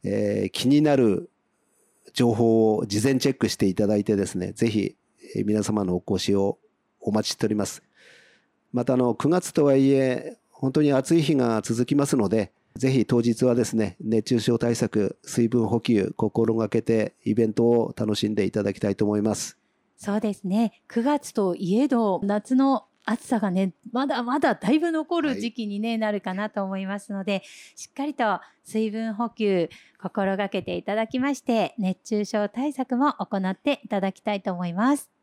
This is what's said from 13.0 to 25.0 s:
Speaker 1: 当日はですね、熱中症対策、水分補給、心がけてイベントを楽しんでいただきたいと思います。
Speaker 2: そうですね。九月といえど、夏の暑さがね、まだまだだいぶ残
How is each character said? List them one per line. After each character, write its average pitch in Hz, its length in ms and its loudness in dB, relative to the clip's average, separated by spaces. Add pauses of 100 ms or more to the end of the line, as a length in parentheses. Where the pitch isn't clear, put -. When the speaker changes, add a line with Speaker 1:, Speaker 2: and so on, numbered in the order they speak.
Speaker 1:
当 120 160 2
日 117 240 2
は 120 120 4
で 120 80 2
す 117 100 -6
ね、 104 260 0
熱 110 280 -2
中 123 100 2
症 117 180 0
対 120 200 0
策、 104 480 -2
水 117 240 0
分 117 180 2
補 113 140 0
給、 101 360 2
心 113 380 0
が 110 140 0
け 113 140 0
て 113 320 0 (100)
イ 110 100 0
ベ 113 120 4
ン 107 60 -2
ト 117 120 2
を 117 320 2
楽 107 180 -2
し 104 140 -2
ん 107 80 -2
で 104 80 2
い 101 80 -2
た 104 100 -2
だ 101 100 0
き - 60 -10
た 107 100 -2
い 98 60 0
と 107 100 0
思 104 140 0
い 104 40 0
ま 107 120 0
す。 - 240 -10 (380)
Speaker 2:
そ 202 180 -6
う 214 60 -2
で 208 140 -4
す - 100 -16
ね。 202 420 -2
九 233 160 -4
月 285 300 -2
と 190 240 0
い 190 240 0
え 285 80 2
ど、 214 340 0
夏 208 320 -2
の 269 300 2 (200)
暑 - 220 -4
さ 226 140 0
が 196 100 0
ね、 190 240 0 (160)
ま 262 160 -2
だ 247 160 -4
ま 247 160 -2
だ 277 160 2
だ 196 160 -2
い 302 80 4
ぶ 339 140 0
残 320 280 -2